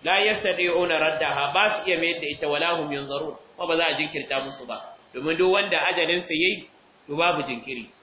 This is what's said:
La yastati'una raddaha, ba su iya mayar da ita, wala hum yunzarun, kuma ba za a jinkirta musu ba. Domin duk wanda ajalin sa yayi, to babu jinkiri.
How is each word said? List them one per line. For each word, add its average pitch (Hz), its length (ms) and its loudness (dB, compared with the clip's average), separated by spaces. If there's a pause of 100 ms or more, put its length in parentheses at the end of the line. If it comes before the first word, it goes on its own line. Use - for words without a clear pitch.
La 190 160 2
yastati'una 180 800 2
raddaha, 147 540 0
ba 196 100 4 (200)
su 185 60 -2
iya 175 100 2
mayar 170 220 0
da 147 60 -6
ita, 147 200 -4
wala 147 200 0 (120)
hum 151 120 -4
yunzarun, 139 440 -6 (200)
kuma 175 120 -6
ba 165 100 2
za 165 80 4
a 156 120 2
jinkirta 139 480 -2
musu 131 200 -12
ba. 113 300 -12 (180)
Domin 151 240 -2
duk 185 140 6
wanda 196 240 4 (120)
ajalin 175 360 2
sa 170 100 -6
yayi, 165 360 0 (380)
to 143 80 -6
babu 165 280 2
jinkiri. 123 460 -8 (140)